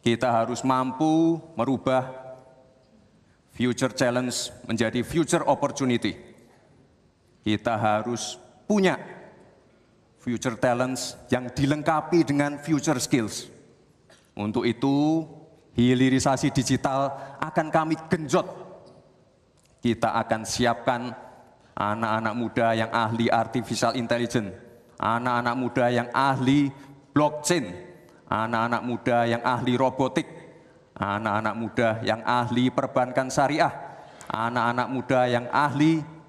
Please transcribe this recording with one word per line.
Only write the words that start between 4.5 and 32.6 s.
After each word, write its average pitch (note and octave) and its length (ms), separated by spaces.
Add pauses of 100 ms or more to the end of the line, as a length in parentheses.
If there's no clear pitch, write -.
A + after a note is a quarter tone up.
menjadi A2+ 400
future D#3 400
opportunity. C3 720 (1300)
Kita G#2+ 320
harus A2+ 560 (320)
punya F#3+ 320 (1200)
future A#2 400
talents B2+ 560 (160)
yang B2 160
dilengkapi D3+ 800
dengan C#3+ 320
future D3 400
skills. A2+ 480 (880)
Untuk G#2+ 320
itu, C#3+ 560 (560)
hilirisasi C3 720
digital C3+ 640 (240)
akan D#3 320
kami D#3+ 240 (160)
genjot. D#3+ 400 (1300)
Kita A2+ 400
akan A2 240
siapkan A#2+ 720 (640)
anak-anak A2 560
muda A2+ 400
yang A2+ 160
ahli A2+ 400
artificial A#2 640
intelligence, A#2 560 (480)
anak-anak A#2+ 560
muda B2 400
yang A#2+ 160
ahli C3+ 640 (400)
blockchain, D3+ 560 (560)
anak-anak A2+ 560
muda A#2+ 360 (120)
yang A#2 160
ahli B2 320
robotik, C3 480 (720)
anak-anak G#2 560
muda A2+ 360 (120)
yang A2 240
ahli B2 480